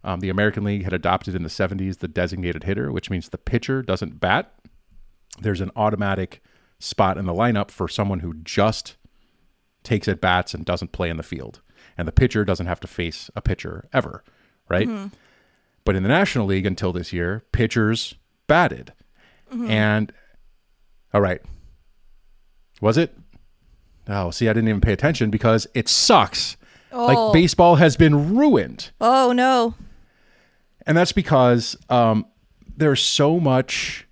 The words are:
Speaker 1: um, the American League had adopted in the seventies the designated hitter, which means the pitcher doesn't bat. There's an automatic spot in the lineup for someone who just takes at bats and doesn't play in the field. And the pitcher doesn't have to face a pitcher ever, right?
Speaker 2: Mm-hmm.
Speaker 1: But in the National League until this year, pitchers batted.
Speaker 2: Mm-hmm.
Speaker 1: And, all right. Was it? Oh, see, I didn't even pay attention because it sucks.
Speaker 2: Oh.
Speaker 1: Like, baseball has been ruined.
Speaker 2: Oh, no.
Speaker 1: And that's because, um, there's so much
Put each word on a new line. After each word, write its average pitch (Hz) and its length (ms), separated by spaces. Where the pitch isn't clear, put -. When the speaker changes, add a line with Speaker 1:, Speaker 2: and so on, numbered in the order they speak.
Speaker 1:
um, 90 180
the 95 100
American 104 340
League 101 200
had 87 100
adopted 92 400
in 90 80
the 80 80
seventies 95 480
the 90 100
designated 87 560
hitter, 101 260
which - 200
means 90 180
the - 80
pitcher 131 460
doesn't 92 360
bat. 107 360
There's 98 180
an 95 160
automatic 101 680
spot - 400
in 98 80
the 87 80
lineup 104 360
for - 180
someone 98 320
who 85 120
just - 540
takes - 260
at 92 120
bats 90 340
and 80 100
doesn't 90 280
play 90 180
in 82 60
the 80 60
field. - 380
And 82 120
the - 40
pitcher 113 320
doesn't 90 220
have 87 140
to 92 60
face - 480
a 104 80
pitcher 85 520
ever, - 280
right? 202 200
Speaker 2:
Mm-hmm. 202 180
Speaker 1:
But 98 120
in 92 60
the 98 80
National 151 360
League 95 200
until 92 260
this 87 200
year, 90 400
pitchers 113 640
batted. 104 460
Speaker 2:
Mm-hmm. 233 180
Speaker 1:
And, 107 420
all 107 80
right. 92 180
Was 113 160
it? 165 200
Oh, 98 220
see, 113 180
I 110 40
didn't 110 160
even 104 120
pay 107 120
attention 120 380
because 113 440
it 110 140
sucks. - 680
Speaker 2:
Oh. 240 140
Speaker 1:
Like, 226 260
baseball 175 440
has 147 200
been 156 400
ruined. 170 540
Speaker 2:
Oh, 247 320
no. 247 420
Speaker 1:
And 151 100
that's 175 160
because, 123 640
um, 113 380
there's 143 260
so 156 380
much - 720